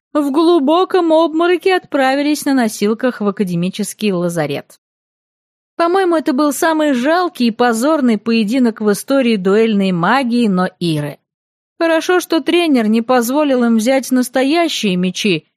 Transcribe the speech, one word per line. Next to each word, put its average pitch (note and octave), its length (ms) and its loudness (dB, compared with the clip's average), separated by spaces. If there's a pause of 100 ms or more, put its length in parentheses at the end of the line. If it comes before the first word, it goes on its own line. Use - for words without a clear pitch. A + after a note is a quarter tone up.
(120)
в D4 180 -2
глубоком E4 840 2
обмороке E4 600 2
отправились C#4+ 680 0
на C#4+ 100 0
носилках A3+ 680 -2
в G#3 80 -2
академический F#3+ 840 -4
лазарет. E3+ 680 -4 (1000)
По-моему, F4 400 0
это D#4 180 0
был D4 200 0
самый D#4 400 0
жалкий D4 540 0
и A3+ 40 0
позорный A#3+ 640 0
поединок A3+ 640 0
в G#3 120 0
истории A#3 460 0
дуэльной G3+ 540 2
магии, A#3 560 0
но F#3 220 0 (100)
Иры. D3+ 400 -4 (600)
Хорошо, E4 400 0
что E4 220 -2
тренер D#4 460 0
не A3 140 2
позволил B3+ 640 0
им A#3 140 2
взять B3+ 340 0
настоящие C4 840 0
мечи, F3+ 600 -2